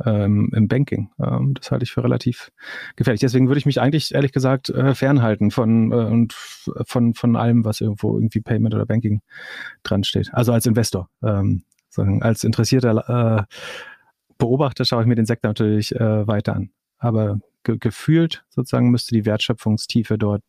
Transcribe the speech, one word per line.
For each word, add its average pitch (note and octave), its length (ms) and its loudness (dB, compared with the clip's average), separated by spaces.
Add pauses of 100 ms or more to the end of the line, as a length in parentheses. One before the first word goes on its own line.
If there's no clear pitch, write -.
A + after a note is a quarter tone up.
ähm, G#2 500 2
im G#2+ 140 4
Banking. A#2+ 500 -2
Ähm, B2+ 360 0
das - 180 -8
halte B2+ 120 -2
ich - 100 -6
für A#2+ 100 -2
relativ B2 480 -2 (460)
gefährlich. - 240 0
Deswegen B2+ 260 4
würde C#3+ 120 2
ich - 60 0
mich C3+ 140 0
eigentlich, C#3+ 340 0
ehrlich C#3+ 200 0
gesagt, C3 340 0
äh, C3 280 0
fernhalten A#2 540 2
von, A2+ 440 2
äh, - 20 2
und A2+ 380 2
f-, - 340 -16 (200)
von, A#2 260 2
von A#2 240 0
allem, A#2 260 4
was G#2+ 160 -4
irgendwo A2 380 -2
irgendwie A2 240 0
Payment A2 340 0
oder G#2+ 100 -2
Banking G#2+ 360 0 (640)
dran G2 200 -2
steht. - 300 -4
Also A#2+ 180 0
als A#2 140 2
Investor. G#2+ 440 0 (140)
Ähm, G2+ 400 0 (260)
sozusagen G#2 320 0
als A2 220 0
interessierter, A2+ 1040 0
äh, - 80 -20 (800)
Beobachter B2+ 460 0
schaue A#2 200 2
ich A2+ 40 4
mir A#2+ 80 4
den A2+ 100 2
Sektor A2+ 260 -2
natürlich, G#2+ 440 0
äh, G#2+ 320 0
weiter G#2+ 260 0
an. G2 180 -6 (260)
Aber G#2+ 420 0 (240)
ge-, A2+ 140 -2
gefühlt D#3+ 720 0
sozusagen B2 420 0
müsste A#2+ 240 0
die G#2+ 100 0
Wertschöpfungstiefe A2 920 -2
dort G#2 320 -2